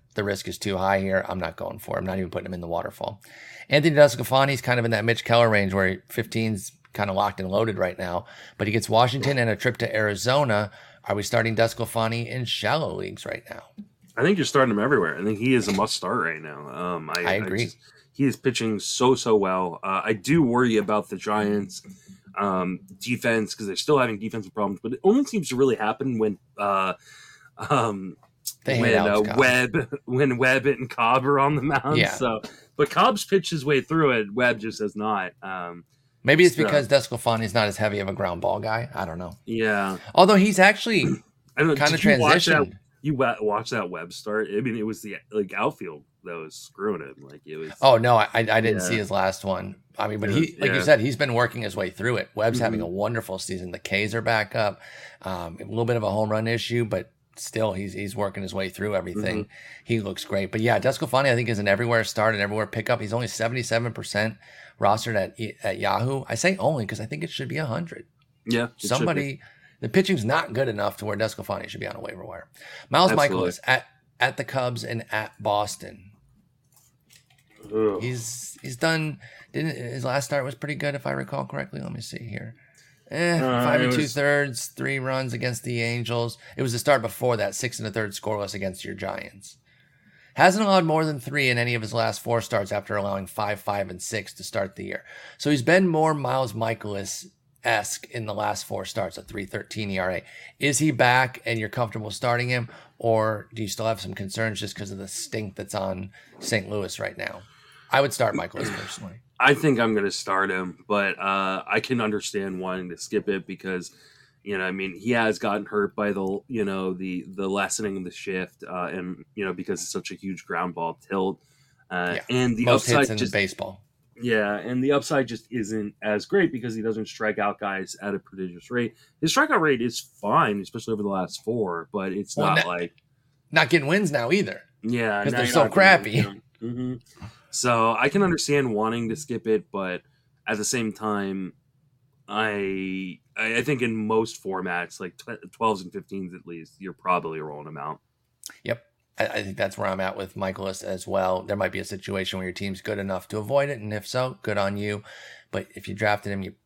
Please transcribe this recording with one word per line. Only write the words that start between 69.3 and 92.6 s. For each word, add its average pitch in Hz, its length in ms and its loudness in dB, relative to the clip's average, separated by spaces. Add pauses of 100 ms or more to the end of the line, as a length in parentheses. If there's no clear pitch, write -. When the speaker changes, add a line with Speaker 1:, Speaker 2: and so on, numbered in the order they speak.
Speaker 1:
the 120 100 -4
pitching's 185 340 2
not 139 300 0
good 127 140 2
enough 101 300 -2
to 104 80 -10
where 104 100 -4
DeSclafani 101 520 -4
should - 120 -12
be 101 60 -6
on - 100 -8
a - 40 -14
waiver - 240 -12
wire. - 240 -14 (400)
Miles 170 240 8
Speaker 2:
Absolutely. 92 380 4
Speaker 1:
Mikolas - 160 -8
at, 127 180 2 (340)
at 127 200 0
the 135 60 -2
Cubs 123 400 -2
and 113 280 -6
at 107 200 -4 (100)
Boston. 101 680 -2 (1600)
Speaker 2:
Ugh. 104 280 2
Speaker 1:
He's, 123 600 -6
he's 131 140 -10
done, 160 420 0 (340)
didn't, 151 240 -4
his 123 280 -8
last 127 220 0
start 143 180 -2
was 135 100 -8
pretty 147 200 -6
good, 143 200 -4
if 139 120 -8
I 135 60 -2
recall 135 340 -6
correctly. 139 340 -8
Let - 120 -8
me - 80 -10
see - 240 -12
here. 117 300 -12 (560)
Eh, 170 280 0
Speaker 2:
Uh, 127 260 2
Speaker 1:
five 120 160 4
Speaker 2:
it 127 40 2
Speaker 1:
and - 40 2
Speaker 2:
was 123 80 0
Speaker 1:
two 147 100 0 (140)
thirds, 143 480 0
three 135 300 -4
runs 131 360 -4
against 123 300 -4
the 120 180 -2
Angels. 117 560 -2 (180)
It 131 60 -2
was 123 100 -2
the 120 60 -2
start 131 240 4
before 117 340 0
that, 101 180 0
six - 240 -6
and 110 80 -6
a 107 40 -6
third 104 220 -2
scoreless 101 420 -4
against 95 300 -6
your 98 100 -10
Giants. 95 640 -10 (800)
Hasn't 185 300 6
allowed 190 200 6
more 160 200 2
than 151 160 -2
three 135 300 2
in 120 80 4
any 120 160 2
of 113 80 -2
his 107 100 -6
last 113 300 0
four 117 180 0
starts 101 300 -2